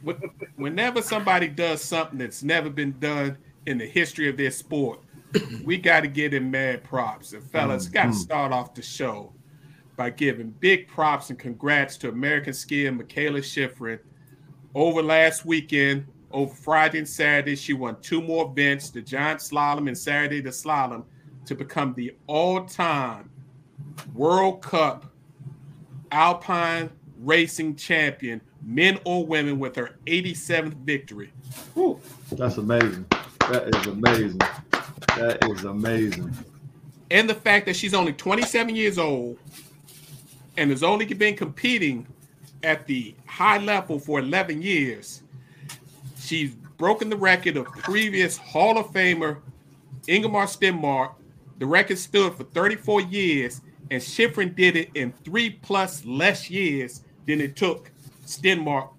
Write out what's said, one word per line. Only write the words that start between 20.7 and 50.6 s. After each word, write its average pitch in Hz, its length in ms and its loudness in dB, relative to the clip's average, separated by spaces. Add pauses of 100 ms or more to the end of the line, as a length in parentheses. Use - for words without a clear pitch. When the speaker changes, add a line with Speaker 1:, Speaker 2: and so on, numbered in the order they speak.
Speaker 1:
to 139 80 -6
become 139 400 -4
the 123 200 -6 (120)
all-time 156 1040 0 (840)
World 185 480 4
Cup 151 460 0 (1040)
Alpine 165 800 2 (300)
Racing 160 560 2
Champion, 139 640 -2 (220)
men 160 420 2
or 180 200 0
women, 147 340 0
with 127 180 -6
her 120 200 -6 (100)
eighty-seventh 165 720 -2
victory. 131 540 -6 (420)
Whew. 349 260 2 (320)
Speaker 2:
That's 123 240 -2
amazing. 107 500 0 (420)
That 120 260 0
is 104 120 -2
amazing. 104 540 0 (760)
That 117 220 0 (100)
is 95 160 -4
amazing. 104 720 -2 (760)
Speaker 1:
And 220 200 6
the 214 40 0
fact 208 320 4
that 180 100 -2
she's 196 180 -2
only 175 180 4
twenty-seven 226 600 0
years 208 240 2
old 131 400 0 (1160)
and 147 140 2
has 135 120 0
only 208 240 2
been 208 300 0
competing 160 720 -2 (560)
at 156 240 0
the 123 280 -4 (120)
high 208 320 2
level 202 400 -2
for 143 200 -2
eleven 160 420 0
years, 143 600 -2 (960)
she's 147 360 -2 (220)
broken 214 320 2
the 214 80 -2
record 180 400 4
of 123 100 -2
previous 190 680 0
Hall 208 400 4
of 214 160 -2
Famer 165 480 2 (680)
Ingemar 208 380 2
Stenmark. 147 680 0 (440)